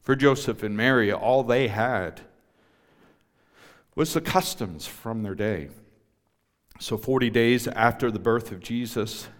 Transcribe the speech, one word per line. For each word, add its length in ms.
For 160
Joseph 460
and 140
Mary, 360
all 320
they 240
had 540
was 200
the 60
customs 680
from 360
their 120
day. 340
So 180
forty 340
days 380
after 420
the 80
birth 320
of 100
Jesus 680